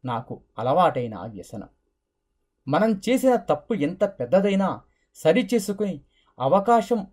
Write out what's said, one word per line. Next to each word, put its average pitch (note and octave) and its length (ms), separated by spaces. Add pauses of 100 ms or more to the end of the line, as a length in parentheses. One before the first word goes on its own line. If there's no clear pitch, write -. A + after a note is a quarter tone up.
నాకు A#2+ 300 (220)
అలవాటైన B2+ 600 (120)
వ్యసనం. G#2 420 (960)
మనం F#3+ 320
చేసిన B3+ 340 (100)
తప్పు - 360
ఎంత D#3 320
పెద్దదైనా G3 580 (480)
సరిచేసుకుని G3 760 (440)
అవకాశం G3 600 (140)